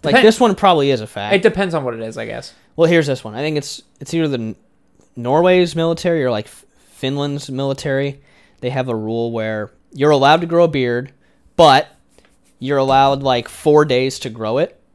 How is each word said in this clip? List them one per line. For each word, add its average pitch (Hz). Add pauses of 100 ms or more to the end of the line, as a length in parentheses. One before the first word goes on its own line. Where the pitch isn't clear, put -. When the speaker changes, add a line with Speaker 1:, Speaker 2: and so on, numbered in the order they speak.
Speaker 1:
Like, 156
Speaker 2:
Depend- 247
Speaker 1:
this 220
one 214
probably 160
is 123
a 107
fact. 104
Speaker 2:
It 190
depends 190
on 147
what 120
it 113
is, 113
I 113
guess. 113 (200)
Speaker 1:
Well, 165
here's 165
this 131
one. 107
I -
think 151
it's, - (180)
it's -
either 165
the 135
N-, 110 (580)
Norway's 165
military 165
or, 123
like, 107
F-, - (260)
Finland's 143
military. 139 (400)
They 127
have 131
a 117
rule 113
where 110 (220)
you're 143
allowed 147
to 170
grow 170
a 165
beard, 127 (420)
but 151 (720)
you're 139
allowed, 135
like, 127
four 151
days 131
to 123
grow 110
it - (140)